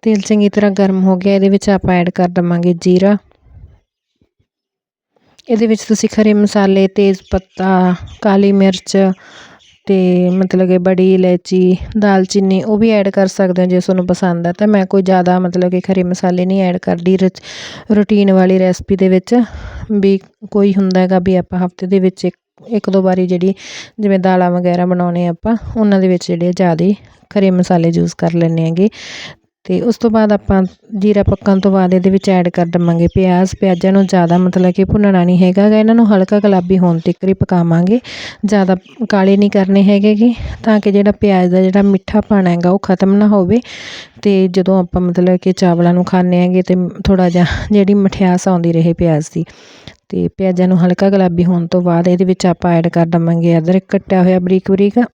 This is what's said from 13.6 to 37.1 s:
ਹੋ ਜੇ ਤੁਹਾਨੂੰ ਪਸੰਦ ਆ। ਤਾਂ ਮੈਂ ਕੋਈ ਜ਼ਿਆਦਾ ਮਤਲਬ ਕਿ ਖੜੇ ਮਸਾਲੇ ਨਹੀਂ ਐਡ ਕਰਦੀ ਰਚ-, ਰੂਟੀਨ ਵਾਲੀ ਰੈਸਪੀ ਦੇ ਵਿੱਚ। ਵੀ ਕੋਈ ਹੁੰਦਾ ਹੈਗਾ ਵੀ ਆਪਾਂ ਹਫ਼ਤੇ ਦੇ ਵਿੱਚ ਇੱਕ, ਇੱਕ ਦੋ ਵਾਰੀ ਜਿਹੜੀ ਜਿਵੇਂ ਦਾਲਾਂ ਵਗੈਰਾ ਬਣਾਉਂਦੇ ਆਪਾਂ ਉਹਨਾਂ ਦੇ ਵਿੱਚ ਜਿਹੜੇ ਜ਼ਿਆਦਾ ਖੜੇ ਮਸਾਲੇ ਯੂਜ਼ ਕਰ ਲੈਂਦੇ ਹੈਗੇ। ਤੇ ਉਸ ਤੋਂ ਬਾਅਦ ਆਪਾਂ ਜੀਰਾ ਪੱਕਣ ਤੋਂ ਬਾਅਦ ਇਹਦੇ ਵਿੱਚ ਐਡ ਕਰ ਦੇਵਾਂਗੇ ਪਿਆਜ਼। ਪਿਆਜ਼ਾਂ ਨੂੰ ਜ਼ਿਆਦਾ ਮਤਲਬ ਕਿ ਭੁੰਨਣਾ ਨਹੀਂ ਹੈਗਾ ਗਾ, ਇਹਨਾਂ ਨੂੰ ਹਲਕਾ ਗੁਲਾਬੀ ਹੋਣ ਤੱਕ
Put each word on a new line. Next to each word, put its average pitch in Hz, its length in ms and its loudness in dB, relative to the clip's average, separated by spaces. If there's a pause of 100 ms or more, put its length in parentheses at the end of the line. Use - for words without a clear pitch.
ਹੋ 180 60 0
ਜੇ 180 120 0
ਤੁਹਾਨੂੰ 185 280 -2
ਪਸੰਦ 175 400 -2
ਆ। 175 60 -2
ਤਾਂ 214 140 -2
ਮੈਂ 202 180 2
ਕੋਈ 196 160 0
ਜ਼ਿਆਦਾ 180 380 0
ਮਤਲਬ 180 320 -2
ਕਿ 180 100 -2
ਖੜੇ 190 220 -2
ਮਸਾਲੇ 180 420 -2
ਨਹੀਂ 190 160 -2
ਐਡ 180 160 -2
ਕਰਦੀ 185 400 -2
ਰਚ-, 185 240 -2 (500)
ਰੂਟੀਨ 202 420 2
ਵਾਲੀ 185 260 2
ਰੈਸਪੀ 185 360 -2
ਦੇ 185 140 0
ਵਿੱਚ। 185 260 0 (560)
ਵੀ 196 280 2 (320)
ਕੋਈ 202 220 0
ਹੁੰਦਾ 185 260 0
ਹੈਗਾ 185 200 2
ਵੀ 185 160 0
ਆਪਾਂ 180 240 -4
ਹਫ਼ਤੇ 180 280 -6
ਦੇ 190 120 0
ਵਿੱਚ 185 260 -2
ਇੱਕ, 175 100 -4 (260)
ਇੱਕ 214 280 -6
ਦੋ 190 120 0
ਵਾਰੀ 185 260 0
ਜਿਹੜੀ 180 260 -2 (460)
ਜਿਵੇਂ 196 200 0
ਦਾਲਾਂ 185 320 0
ਵਗੈਰਾ 180 340 -2
ਬਣਾਉਂਦੇ 175 420 -2
ਆਪਾਂ 214 280 -4 (200)
ਉਹਨਾਂ 208 240 0
ਦੇ 190 80 0
ਵਿੱਚ 180 200 -2
ਜਿਹੜੇ 175 260 -2
ਜ਼ਿਆਦਾ 180 400 0 (380)
ਖੜੇ 196 200 0
ਮਸਾਲੇ 180 440 0
ਯੂਜ਼ 170 220 -2
ਕਰ 170 160 -2
ਲੈਂਦੇ 165 320 0
ਹੈਗੇ। 170 240 0 (760)
ਤੇ 185 160 -2
ਉਸ 240 160 -2
ਤੋਂ 233 120 -2
ਬਾਅਦ 214 240 2
ਆਪਾਂ 196 280 -2 (380)
ਜੀਰਾ 202 240 0
ਪੱਕਣ 196 360 0
ਤੋਂ 190 120 2
ਬਾਅਦ 185 220 2
ਇਹਦੇ 185 160 2
ਵਿੱਚ 190 200 0
ਐਡ 180 200 2
ਕਰ 175 160 -2
ਦੇਵਾਂਗੇ 170 500 0
ਪਿਆਜ਼। 185 460 0
ਪਿਆਜ਼ਾਂ 190 320 0
ਨੂੰ 196 120 4
ਜ਼ਿਆਦਾ 175 320 2
ਮਤਲਬ 185 340 2
ਕਿ 190 140 0
ਭੁੰਨਣਾ 196 380 2
ਨਹੀਂ 180 140 2
ਹੈਗਾ 185 320 2
ਗਾ, 214 100 2
ਇਹਨਾਂ 220 160 4
ਨੂੰ 233 120 4
ਹਲਕਾ 202 320 2
ਗੁਲਾਬੀ 190 400 0
ਹੋਣ 175 260 2
ਤੱਕ 175 180 -4